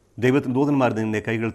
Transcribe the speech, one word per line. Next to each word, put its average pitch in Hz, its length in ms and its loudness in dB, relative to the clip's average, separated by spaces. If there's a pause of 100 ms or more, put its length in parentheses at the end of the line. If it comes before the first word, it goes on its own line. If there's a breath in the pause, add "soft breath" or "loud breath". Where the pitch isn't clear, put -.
(180)
ദൈവത്തിൻ്റെ 127 420 2
ദൂതന്മാർ 139 340 2
നിന്നെ 107 340 -2
കൈകൾ 110 280 -2